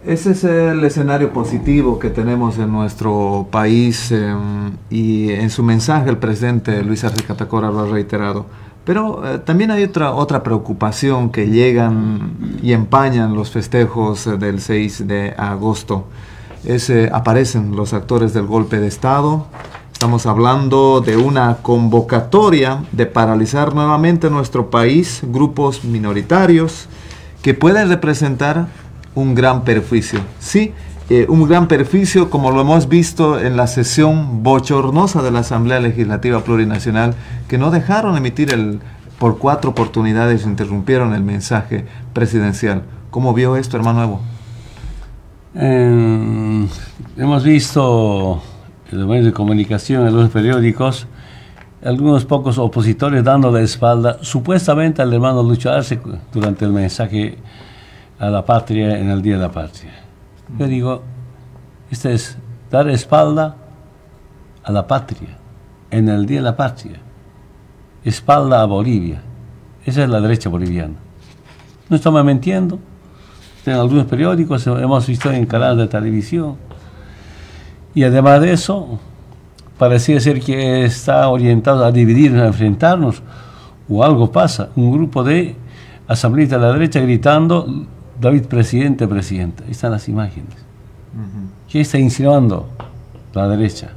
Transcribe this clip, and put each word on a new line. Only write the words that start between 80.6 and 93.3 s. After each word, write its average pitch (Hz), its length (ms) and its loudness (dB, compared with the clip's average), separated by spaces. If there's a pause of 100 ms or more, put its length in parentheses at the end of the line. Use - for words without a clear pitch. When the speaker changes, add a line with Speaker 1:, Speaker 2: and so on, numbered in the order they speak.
Speaker 2:
está 135 440 2
orientado 123 560 2
a 120 80 4
dividirnos, 120 500 6
a 117 40 4
enfrentarnos, 110 760 0 (640)
o 104 140 2
algo 127 300 4
pasa. 90 440 0
Un 123 160 2
grupo 147 300 0
de 160 340 0 (500)
asambleístas 127 540 2
de 117 60 4
la 120 60 4
derecha 151 280 0
gritando, 151 640 2 (540)
"David, 123 260 2
presidente, 120 600 0
presidente". 92 580 -4
Ahí 120 80 -10
están 120 180 -4
las 104 180 -6
imágenes. 101 460 -6
Speaker 1:
Ujú. - 920 -16 (200)
Speaker 2:
¿Qué 151 120 -2
está 147 180 0
insinuando 131 720 2 (640)